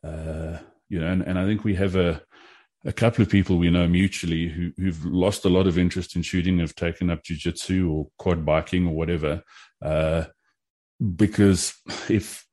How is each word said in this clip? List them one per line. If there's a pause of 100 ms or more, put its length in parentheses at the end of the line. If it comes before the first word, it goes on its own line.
Uh, (300)
you
know,
and,
and
I
think
we
have
a, (640)
a
couple
of
people
we
know
mutually
who,
who've
lost
a
lot
of
interest
in
shooting,
have
taken
up
jujitsu
or (100)
quad
biking
or
whatever, (380)
uh, (920)
because (340)
if